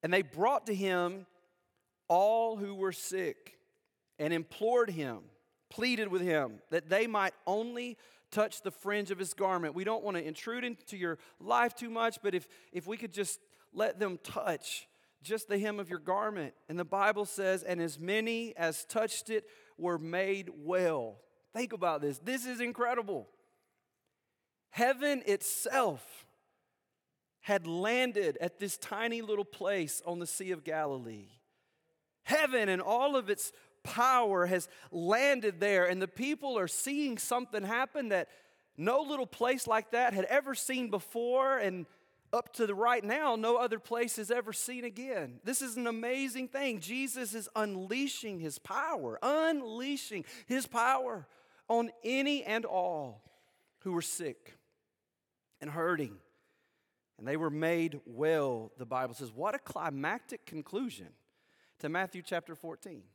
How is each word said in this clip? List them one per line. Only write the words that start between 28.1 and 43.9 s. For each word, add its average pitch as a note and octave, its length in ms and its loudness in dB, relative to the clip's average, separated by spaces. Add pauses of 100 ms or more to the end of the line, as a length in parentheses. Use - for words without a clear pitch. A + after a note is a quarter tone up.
at F3 180 -4
this G3+ 180 -4
tiny A3+ 460 -4
little G#3 220 -2
place F#3+ 600 -2
on F3 140 -4
the E3+ 80 -6
Sea F#3 240 -6
of D#3 140 -4
Galilee. C3 640 -4 (960)
Heaven C4 440 4
and F#3 140 2
all B3+ 340 4
of G#3 140 0
its - 220 -2 (320)
power A3+ 640 4
has F3+ 220 2 (220)
landed G#3+ 720 2
there, F#3+ 260 6
and F3+ 160 2
the F#3+ 60 0
people C4+ 500 -2
are F3+ 100 0
seeing C#4 500 -2
something A#3+ 440 -2
happen B3 460 0
that F#3 200 2 (480)
no A3 240 4
little C#4 260 -2
place B3 400 0
like A3 260 2
that A#3+ 200 4
had G3 120 2
ever C4+ 320 2
seen B3+ 340 -2
before, B3 680 2
and F#3 280 -2 (460)
up A#3+ 220 0
to A#3 120 2
the G3+ 80 0
right A#3 300 4
now, B3+ 320 2
no A3 220 4
other A3+ 200 0
place A#3 380 -2